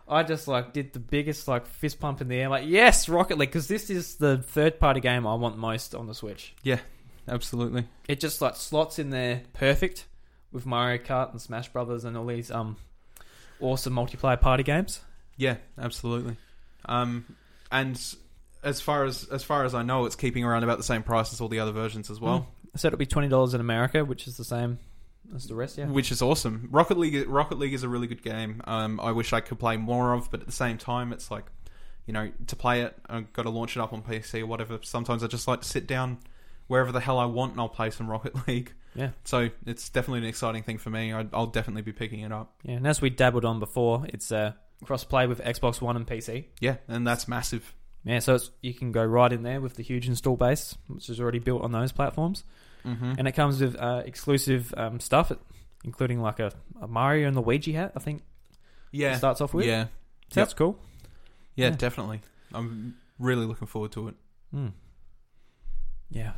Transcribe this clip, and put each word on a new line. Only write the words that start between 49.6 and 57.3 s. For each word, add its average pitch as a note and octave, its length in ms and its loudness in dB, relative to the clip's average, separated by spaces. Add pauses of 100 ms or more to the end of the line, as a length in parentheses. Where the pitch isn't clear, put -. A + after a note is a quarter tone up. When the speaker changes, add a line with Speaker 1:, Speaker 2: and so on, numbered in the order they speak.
Speaker 1:
with B2+ 140 -6
the A#2 60 -8
huge B2 260 -4
install B2 280 2
base, B2 400 2 (120)
which - 200 -12
is A2+ 120 -8
already A#2+ 180 0
built B2 240 0
on A#2 100 -4
those A#2+ 180 0
platforms. D#3 540 -2 (400)
Speaker 2:
Mm-hmm. B2 320 -4
Speaker 1:
And C3 100 0
it C3 60 0
comes C#3+ 300 2
with, B2 180 2
uh, B2 240 0
exclusive, C3 720 2
um, A#2 240 -4
stuff, D3+ 320 4 (520)
including, A#2+ 360 0
like, G#2+ 180 -2
a, G#2+ 140 -2 (300)
a G2+ 40 -8
Mario C#3 420 2
and C#3 80 2